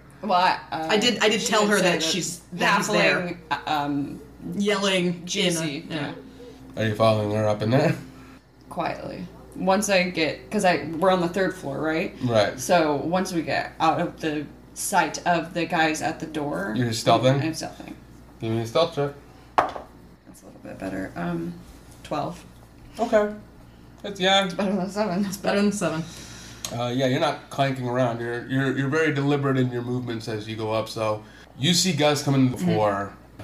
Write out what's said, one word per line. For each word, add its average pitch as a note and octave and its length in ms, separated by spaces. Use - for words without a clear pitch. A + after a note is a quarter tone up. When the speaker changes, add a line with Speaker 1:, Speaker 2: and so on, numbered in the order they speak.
Speaker 1:
Well, G3+ 120
I, F3+ 260
uh, D#3+ 180
Speaker 2:
I G#3+ 80
did, A#3 240
I G#3 80
did A3 120
Speaker 1:
she - 60
Speaker 2:
tell G#3 140
Speaker 1:
did G#3 100
Speaker 2:
her G#3 60
Speaker 1:
say F#3 60
Speaker 2:
that F3+ 160
Speaker 1:
that D#3 40
Speaker 2:
she's, D#3+ 380
that G3+ 240
he's G3+ 100
there. F#3+ 300
Speaker 1:
halfling, F3 200
uh, - 160
um, C#3+ 540
Speaker 2:
Yelling G3 520
in F3 60
a, F3 120
Speaker 1:
Juicy, E3 640
Speaker 2:
yeah. D3+ 240
Speaker 1:
yeah. A2 60
Speaker 3:
Are A2 60
you G#2 80
following G#2+ 360
her G#2+ 160
up G#2 140
in A2 80
there? D3 260
Speaker 1:
Quietly. - 560
Once F#3+ 340
I F#3+ 200
get, - 400
'cause G3 160
I, D#3+ 320
we're F#3 140
on F#3 100
the E3+ 80
third F#3 260
floor, C#3 240
right? D#3 440
Speaker 3:
Right. A2 360
Speaker 1:
So D#3 360
once E3+ 380
we D#3+ 100
get A2+ 360
out D#3 220
of - 200
the D3+ 240
sight - 540
of E3+ 260
the E3 120
guys D#3+ 360
at D#3+ 180
the D#3+ 60
door, D#3 500
Speaker 3:
You're A#2+ 120
stealthing? B2 540
Speaker 1:
I'm D#3+ 100
stealthing. - 420
Speaker 3:
Give A2+ 120
me A2+ 100
a A2+ 40
stealth E3 300
check. C#3+ 160
Speaker 1:
That's - 840
a - 60
little - 160
bit - 160
better. - 360
Um, F3 380
twelve. D3+ 400
Speaker 3:
Okay. G#3+ 360
It's, G3 160
yeah. F#3+ 260
Speaker 1:
It's F3 100
better G3+ 200
than F#3 140
seven. G3+ 360
Speaker 2:
It's F#3 120
better G3 240
than G#3 100
seven. E3 320
Speaker 3:
Uh, A#2+ 160
yeah, C3 120
you're C3 140
not D3+ 320
clanking C3 360
around. A#2+ 320
You're, A#2+ 280
you're, C3 300
you're C#3 120
very D#3 240
deliberate C#3 440
in B2+ 140
your A#2+ 120
movements A#2+ 440
as G#2+ 200
you A2 80
go A2 180
up, A2 160
so A2 340
you D#3 140
see F3 200
Gus D3 300
come C#3 100
in C3 180
the - 60
Speaker 2:
Mm-hmm. F3+ 80
Speaker 3:
floor. G#2 480